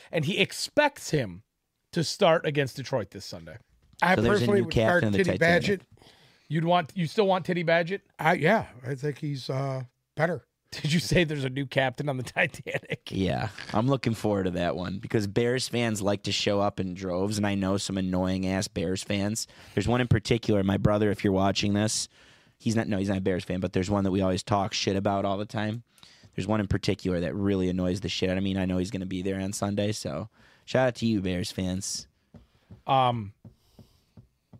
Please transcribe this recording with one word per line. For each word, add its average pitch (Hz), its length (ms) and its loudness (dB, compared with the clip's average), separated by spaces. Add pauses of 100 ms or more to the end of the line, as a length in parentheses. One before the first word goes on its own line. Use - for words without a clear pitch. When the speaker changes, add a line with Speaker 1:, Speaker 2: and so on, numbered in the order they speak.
(120)
Speaker 1:
and 165 120 0
he 185 140 0
expects - 720 0
him 107 320 -2 (500)
to 165 120 0
start 170 420 4
against 143 300 0
Detroit 123 340 -4
this 95 160 -14
Sunday. 82 300 -16 (440)
Speaker 2:
I 180 140 4
Speaker 3:
So 208 80 2
there's 202 160 4
a - 80 2
Speaker 2:
personally 202 140 4
Speaker 3:
new 175 60 2
Speaker 2:
would 160 60 -8
Speaker 3:
captain 175 280 4
Speaker 2:
start - 40 0
Speaker 3:
of 107 80 2
the 98 60 2
Speaker 2:
Titty 170 200 2
Speaker 3:
Titanic. 170 420 2
Speaker 2:
Badgett. - 0 - (680)
Speaker 1:
You'd 160 160 -2
want, 175 300 2
you 175 120 -2
still 202 200 2
want 185 180 2
Titty 175 200 -2
Badgett? 170 360 2 (200)
Speaker 2:
I, 160 140 4
yeah, 160 320 2 (200)
I 139 80 -4
think 139 240 -6
he's, 143 320 -6
uh, 135 320 -4 (340)
better. 156 280 0 (260)
Speaker 1:
Did - 220 -2
you 175 80 4
say - 240 4
there's 147 200 -2
a 131 60 -2
new 135 160 -4
captain 135 420 0
on 131 100 -2
the 123 40 -6
Titanic? - 800 -4 (100)
Speaker 3:
Yeah, 90 380 0 (260)
I'm 113 140 2
looking 123 260 2
forward 104 300 0
to 92 80 2
that 87 240 0
one 92 240 -6
because 110 260 0
Bears 120 420 0
fans 117 320 0
like 101 220 0
to 98 100 -4
show 101 280 2
up 101 180 0
in 92 160 -4
droves, 95 420 -2
and 104 100 0
I 101 100 0
know 98 200 2
some 98 220 -4
annoying-ass 92 680 0
Bears 92 340 -4
fans. 104 460 -4 (260)
There's 98 140 0
one 120 120 2
in 123 80 2
particular, 110 540 2
my 98 160 2
brother, 104 320 4
if - 140 -4
you're 104 80 6
watching 98 420 2
this, 107 340 0 (520)
he's 110 160 0
not, 113 100 0
no, 98 120 -2
he's 98 100 -2
not 98 100 0
a - 20 -2
Bears 95 220 0
fan, 92 160 -4
but 92 140 -2
there's 92 180 0
one 101 140 2
that 95 80 2
we 98 80 2
always 92 240 0
talk 101 280 0
shit - 220 -2
about 98 300 0
all 98 120 -2
the 104 80 -6
time. 107 380 -6 (540)
There's 95 100 -4
one 107 140 0
in 98 80 -2
particular 92 520 0
that 82 140 -2
really 98 340 0
annoys 92 340 0
the 82 60 -6
shit - 220 -2
out 92 80 0
of 98 60 -2
me, 95 80 -2
and 95 80 -2
I 92 60 0
know 92 120 0
he's 92 140 -2
gonna 95 140 -6
be 92 160 -4
there 95 180 -2
on 95 120 -4
Sunday, 101 380 -2
so 92 380 -8 (360)
shout 131 220 2
out 120 100 0
to 117 100 -2
you, 110 140 2
Bears 90 300 -2
fans. 92 560 -6 (800)
Speaker 1:
Um, 120 460 2 (1300)